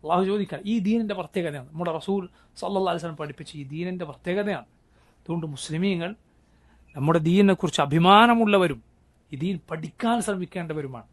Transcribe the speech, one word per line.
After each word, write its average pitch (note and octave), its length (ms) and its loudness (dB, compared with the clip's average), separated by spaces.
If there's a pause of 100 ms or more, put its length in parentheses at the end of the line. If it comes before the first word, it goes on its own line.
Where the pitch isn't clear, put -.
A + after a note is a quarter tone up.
അള്ളാഹു F3+ 220 2
ചോദിക്കാൻ G3 420 -4
ഈ A3+ 120 0
ദീനിൻ്റെ G#3+ 360 0
പ്രത്യേകതയാണ്. D3+ 580 -6
നമ്മുടെ E3+ 200 -4
റസൂൽ F#3 360 -4 (280)
സല്ലല്ലാഹു F#3+ 280 -2
അലൈഹി F3 120 0
വസല്ലം E3 200 -10
പഠിപ്പിച്ച D3 400 -12
ഈ D3 60 -12
ദീനിൻ്റെ F3 420 -8
പ്രത്യേകതയാണ്. F3 640 -4 (520)
അതുകൊണ്ട് E3 280 -6
മുസ്ലിമീങ്ങൾ E3+ 680 -4 (840)
നമ്മുടെ D3+ 220 2
ദീനിനെക്കുറിച്ച് F3+ 640 4
അഭിമാനമുള്ളവരും F#3+ 1000 6 (500)
ഈ C#3+ 40 -10
ദീൻ E3+ 240 -4 (100)
പഠിക്കാൻ E3 500 -2
ശ്രമിക്കേണ്ടവരുമാണ്. D#3+ 920 -6